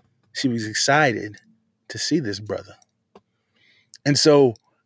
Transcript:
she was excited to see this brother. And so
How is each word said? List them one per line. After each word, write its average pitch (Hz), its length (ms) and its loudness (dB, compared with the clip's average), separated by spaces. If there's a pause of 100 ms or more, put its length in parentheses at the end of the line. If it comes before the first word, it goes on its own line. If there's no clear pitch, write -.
(320)
she - 160 -6
was 117 180 -4
excited 107 680 -2 (540)
to - 80 -12
see 151 240 -2
this 101 180 -8
brother. 98 360 -12 (1300)
And 143 120 2
so 143 360 6 (320)